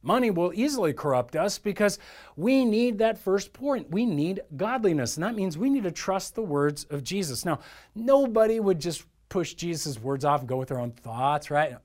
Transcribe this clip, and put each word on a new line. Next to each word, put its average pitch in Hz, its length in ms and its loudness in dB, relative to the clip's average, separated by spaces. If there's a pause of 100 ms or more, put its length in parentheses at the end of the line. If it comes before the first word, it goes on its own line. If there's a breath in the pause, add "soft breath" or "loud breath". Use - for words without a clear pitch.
Money 226 260 2
will 175 240 2
easily 220 400 0
corrupt 127 420 0
us 190 220 0
because 202 420 0 (360 loud breath)
we 254 300 2
need 226 320 2
that 220 200 2
first 196 360 0
point. 262 360 -4
We 202 160 0
need 180 360 0 (140)
godliness, 180 600 0
and 156 80 -4
that 226 120 -2
means 190 220 -2
we 233 120 0
need 277 140 2
to 175 80 -2
trust - 440 -4
the 226 80 -4
words 147 460 0
of 143 140 -6
Jesus. 160 420 -4
Now, 165 140 -2 (360 loud breath)
nobody 226 640 4
would 196 200 2
just 165 260 -6 (240)
push 175 240 -2
Jesus' 156 460 -6
words 135 260 -4
off 143 160 4
and 127 80 -10
go 131 80 -2
with 131 100 -4
their 127 120 -4
own 120 120 -6
thoughts, 131 580 -4
right? 147 360 0